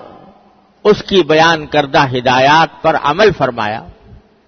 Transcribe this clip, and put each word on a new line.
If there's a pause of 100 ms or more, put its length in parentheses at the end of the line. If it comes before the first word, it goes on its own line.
(840)
اس
کی
بیان
کردہ
ہدایات
پر
عمل
فرمایا۔ (640)